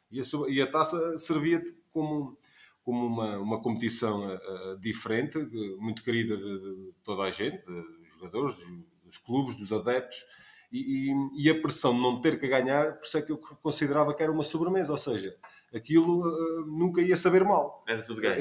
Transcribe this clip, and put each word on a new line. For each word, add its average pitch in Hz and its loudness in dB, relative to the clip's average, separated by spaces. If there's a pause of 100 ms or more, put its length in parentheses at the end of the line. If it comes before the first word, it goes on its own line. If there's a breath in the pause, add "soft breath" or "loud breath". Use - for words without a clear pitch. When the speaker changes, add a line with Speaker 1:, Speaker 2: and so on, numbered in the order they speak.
(120)
Speaker 1:
E 117 -8
a 131 -4
so-, 147 -4
e 139 2
a 135 2
taça 160 0
servia-te 165 0 (180)
como, 151 -4 (460 soft breath)
como 120 0
uma, 110 -2
uma 110 -2
competição, 107 0
eh, 92 -8
eh, 95 -10
diferente, 113 -2
de, 110 -8
muito 110 -6
querida 113 0
de, 98 -8
de 95 -12 (120)
toda 98 -4
a 95 0
gente, 101 -4
de, 87 -10 (220)
dos - -20
jogadores, 104 -4
dos, 87 -18 (360)
dos 87 -14
clubes, 127 -2
dos 101 -10
adeptos, 123 -2 (480 soft breath)
e, 135 -2
e, 139 0
e 151 8
a 160 2
pressão 139 4
de 123 2
não 123 2
ter 160 4
que 143 -2
ganhar, 135 4
por - -14
isso - -2
é 156 0
que 151 -6
eu 147 -4
considerava 147 0
que 147 -4
era 156 2
uma 156 0
sobremesa, 165 0
ou 143 0
seja, 95 -4 (380 loud breath)
aquilo, 165 4
eh, 165 -2
nunca 170 0
ia 180 4
saber 185 6
mal. 180 2
Speaker 2:
Era 113 -2
tudo 110 -8
ganho. 104 2